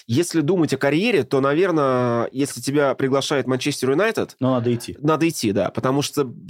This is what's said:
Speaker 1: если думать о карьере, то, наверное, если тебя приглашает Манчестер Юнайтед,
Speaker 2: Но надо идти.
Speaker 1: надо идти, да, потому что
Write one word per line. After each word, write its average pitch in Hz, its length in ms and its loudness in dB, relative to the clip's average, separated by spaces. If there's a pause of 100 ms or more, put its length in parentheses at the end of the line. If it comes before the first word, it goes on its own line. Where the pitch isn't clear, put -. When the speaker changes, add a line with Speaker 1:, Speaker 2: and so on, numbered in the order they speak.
Speaker 1:
если 160 340 0
думать 160 320 2
о 131 40 -2
карьере, 156 480 2
то, 147 160 0
наверное, 135 920 2
если 135 300 -4
тебя 139 340 0
приглашает 135 540 0
Манчестер 131 420 -2
Юнайтед, 185 480 -2
Speaker 2:
Но 131 140 0
надо 120 200 0
идти. 117 280 -6
Speaker 1:
надо 156 280 2
идти, 120 220 -2
да, 98 200 0
потому 131 320 -2
что 131 300 -4 (180)